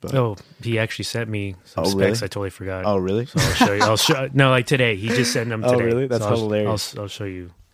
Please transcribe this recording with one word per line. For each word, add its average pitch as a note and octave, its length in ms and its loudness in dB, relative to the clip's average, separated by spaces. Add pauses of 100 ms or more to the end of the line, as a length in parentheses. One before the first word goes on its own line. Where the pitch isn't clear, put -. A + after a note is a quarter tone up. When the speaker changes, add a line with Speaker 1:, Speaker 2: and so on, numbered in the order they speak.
Speaker 1:
but C3 120 -8
Speaker 2:
Oh, A#2+ 220 0 (260)
he A#2 160 -2
actually A2 280 -2
sent A2+ 240 -6
me G2+ 340 -6
some - 220 -4
Speaker 1:
Oh, - 20 0
Speaker 2:
specs. G2 80 2
Speaker 1:
really? G2 220 4
Speaker 2:
I - 20 -8
totally G2+ 300 -6
forgot. F#2+ 360 -8
Speaker 1:
Oh, G#2 120 2
really? F#2+ 280 0
Speaker 2:
So - 140 -4
I'll C3+ 140 2
show G2+ 200 2
you. G2+ 80 0
I'll A2 160 4
show, C3+ 360 0
no, C3+ 160 6
like, B2+ 180 2
today. B2 300 2
He G2+ 100 -6
just A#2+ 240 2
sent A#2+ 180 -2
them A2 140 -4
Speaker 1:
<laughs> - 20 0
Oh, B2 60 4
Speaker 2:
today. A#2+ 140 4
Speaker 1:
really? A#2+ 220 0
That's A#2 160 -2
Speaker 2:
So G#2 80 0
I'll, A#2 60 2
Speaker 1:
hilarious. G#2+ 580 0
Speaker 2:
I'll, G#2+ 80 -8
I'll G2+ 40 -8
show - 180 -12
you F#2 240 -10 (240)